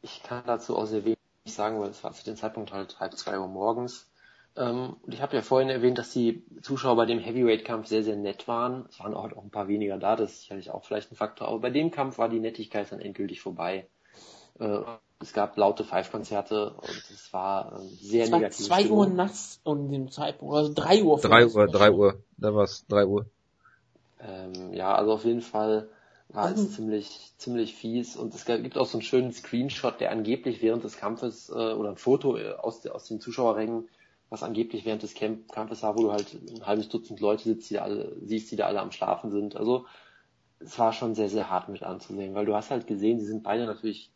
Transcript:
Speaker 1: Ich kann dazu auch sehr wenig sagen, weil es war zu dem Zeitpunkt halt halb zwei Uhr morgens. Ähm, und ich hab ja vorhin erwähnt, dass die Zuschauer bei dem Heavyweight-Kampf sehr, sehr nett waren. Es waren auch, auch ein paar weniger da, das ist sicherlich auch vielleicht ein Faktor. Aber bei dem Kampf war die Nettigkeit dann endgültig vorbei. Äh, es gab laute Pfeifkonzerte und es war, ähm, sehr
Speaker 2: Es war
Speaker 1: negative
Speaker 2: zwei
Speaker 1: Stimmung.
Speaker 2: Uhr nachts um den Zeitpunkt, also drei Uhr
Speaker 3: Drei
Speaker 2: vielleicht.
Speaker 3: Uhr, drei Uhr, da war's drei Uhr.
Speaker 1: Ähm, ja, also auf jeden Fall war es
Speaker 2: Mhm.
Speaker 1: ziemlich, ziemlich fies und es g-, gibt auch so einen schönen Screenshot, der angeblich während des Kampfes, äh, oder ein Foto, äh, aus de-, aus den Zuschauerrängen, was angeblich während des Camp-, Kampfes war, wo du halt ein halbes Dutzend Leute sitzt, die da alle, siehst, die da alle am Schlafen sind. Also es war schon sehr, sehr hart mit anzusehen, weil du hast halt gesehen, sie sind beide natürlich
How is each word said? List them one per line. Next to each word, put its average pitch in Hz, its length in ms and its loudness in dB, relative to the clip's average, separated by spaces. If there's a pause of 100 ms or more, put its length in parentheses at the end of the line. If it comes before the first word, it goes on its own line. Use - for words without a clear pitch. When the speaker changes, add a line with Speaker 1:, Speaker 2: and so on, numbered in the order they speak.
Speaker 1:
Ich - 220 -18
kann 123 220 -10
dazu 120 300 -2
auch 110 100 2
sehr 107 200 -2
wenig 110 120 2 (280)
sagen, 107 340 -2
weil 101 100 -2
es - 140 -16
war 110 100 -8
zu - 100 -20
dem 110 120 -8
Zeitpunkt 110 360 -8
halt 98 280 -10
halb 95 180 -6
zwei 101 220 -6
Uhr 95 80 -6
morgens. 113 640 -4 (460)
Ähm, 123 460 -4
und - 120 -12
ich - 80 -8
hab 139 120 -4
ja 123 80 2
vorhin 131 280 4
erwähnt, 123 280 4
dass 117 140 -8
die 117 320 2 (180)
Zuschauer 131 340 2
bei 117 100 4
dem 117 140 0
Heavyweight-Kampf 113 680 0
sehr, 110 160 2
sehr 107 120 0
nett 101 320 -6
waren. 123 420 -2
Es - 100 -20
waren 104 140 -8
auch, 104 180 -6
auch 101 120 -16
ein 101 80 -18
paar 101 160 -4
weniger 101 300 0
da, 101 180 4
das 107 160 -2
ist - 100 -20
sicherlich 98 300 -12
auch - 140 -10
vielleicht - 260 -6
ein - 40 -20
Faktor. - 320 -6
Aber 113 120 -2
bei 123 100 -2
dem 151 220 0
Kampf 135 260 -4
war 113 120 2
die 113 100 0
Nettigkeit 107 520 -6
dann 104 80 -12
endgültig 98 420 -8
vorbei. 90 460 -6 (720)
Äh, 104 200 -2 (400)
es - 140 -16
gab 104 240 0
laute 104 260 4
Pfeifkonzerte 104 920 -4
und - 360 -14
es - 240 -20
war, 95 460 -2
ähm, 95 220 -16
sehr 110 240 2
Speaker 2:
Es 113 60 2
war 170 80 4
Speaker 1:
negative 110 280 -2
Speaker 2:
zwei 180 140 4
Speaker 1:
Stimmung. 214 160 6
Speaker 2:
Uhr 202 100 8
nachts 185 560 -2
um 147 280 -2
den 135 180 -4
Zeitpunkt, 147 460 -6
also 151 180 4
drei 196 300 6
Uhr 151 160 8
Speaker 3:
Drei 117 260 10
Speaker 2:
vielleicht. 113 100 2
Speaker 3:
Uhr, 104 120 10
drei 101 240 8
Uhr, 98 320 6 (140)
da 107 160 0
war's 101 340 2
drei 104 180 6
Uhr. 101 200 0 (960)
Speaker 1:
Ähm, 92 540 -12
ja, 95 220 0
also 107 180 6
auf 110 120 0
jeden 117 160 2
Fall 107 480 0 (400)
war 104 220 0
es 214 100 2
Speaker 2:
Mhm. 190 100 2
Speaker 1:
ziemlich, 107 680 -6
ziemlich 117 380 -4
fies 120 400 -6
und 113 180 -8
es - 120 -14
g-, 117 160 0
gibt 131 160 -6
auch 131 80 2
so 127 120 -6
einen 110 60 -4
schönen 127 300 2
Screenshot, 123 680 -4
der - 120 0
angeblich 110 500 -2
während 113 220 2
des 107 140 -8
Kampfes, 113 520 -6
äh, - 40 -12
oder 110 360 -2
ein 98 80 -10
Foto, 127 400 2
äh, 104 160 -6
aus - 280 -6
de-, - 100 -10
aus - 140 -12
den 110 140 -8
Zuschauerrängen, 113 720 0 (400)
was 110 120 -12
angeblich 110 440 -4
während 110 180 -4
des 104 100 -12
Camp-, 110 380 -6
Kampfes 110 320 -10
war, 107 120 0
wo 113 80 4
du 107 80 4
halt 104 220 -4
ein 85 320 -16
halbes 107 240 -2
Dutzend 110 300 -8
Leute 104 240 2
sitzt, 110 260 -2
die 104 60 -4
da 101 60 0
alle, 104 420 -6
siehst, 107 280 -6
die 113 40 -8
da 101 100 0
alle 98 140 0
am 95 120 -6
Schlafen 101 380 -2
sind. 101 260 -4
Also 123 300 0 (720)
es - 200 -16
war 113 140 4
schon 113 220 -2
sehr, 107 140 0
sehr 101 200 -2
hart 92 200 -2
mit 98 140 -12
anzusehen, 98 500 -8
weil 104 120 0
du 104 100 2
hast 107 160 -4
halt 123 160 -4
gesehen, 110 320 2
sie 104 60 -4
sind 110 180 -6
beide 110 220 -2
natürlich 107 500 -8